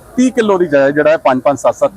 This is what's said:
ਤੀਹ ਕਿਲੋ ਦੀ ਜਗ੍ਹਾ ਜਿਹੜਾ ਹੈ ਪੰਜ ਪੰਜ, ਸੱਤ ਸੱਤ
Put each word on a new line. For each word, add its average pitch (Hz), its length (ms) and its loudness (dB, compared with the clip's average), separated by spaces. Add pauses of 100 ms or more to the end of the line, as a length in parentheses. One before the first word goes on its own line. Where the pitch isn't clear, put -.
(160)
ਤੀਹ 254 160 0
ਕਿਲੋ 208 260 0
ਦੀ 175 80 0
ਜਗ੍ਹਾ 143 240 2
ਜਿਹੜਾ 147 200 0
ਹੈ 165 60 2
ਪੰਜ 127 260 -2
ਪੰਜ, 143 160 -2
ਸੱਤ 120 160 -2
ਸੱਤ - 220 -4